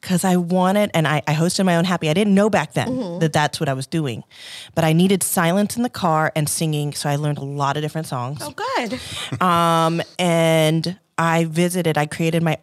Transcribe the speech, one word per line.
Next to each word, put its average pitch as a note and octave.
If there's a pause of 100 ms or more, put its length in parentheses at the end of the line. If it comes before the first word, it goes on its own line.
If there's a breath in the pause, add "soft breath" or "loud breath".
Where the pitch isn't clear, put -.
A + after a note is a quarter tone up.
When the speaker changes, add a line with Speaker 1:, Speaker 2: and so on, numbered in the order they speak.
Speaker 1:
'Cause -
I F#3
wanted, F#3
and D#3
I, D3
I D3+
hosted F3
my F3+
own E3+
happy. F3
I D3+
didn't G#3
know G3+
back F3
then C3+
Speaker 2:
Mm-hmm. A3
Speaker 1:
that D#3+
that's D3+
what D#3
I C#3
was C3
doing. C#3+ (540 loud breath)
But D#3+
I D#3+
needed F3+
silence F#3+
in A#3+
the B3
car D#3
and D3+
singing, D3
so -
I C#3+
learned D3
a C#3
lot C#3
of D3+
different D#3
songs. C3
Speaker 2:
Oh, D4 (220)
good. B3
Speaker 1:
<laughs> -
Um, E3 (160)
and E3 (220)
I E3
visited, E3
I D3+
created E3
my D#3+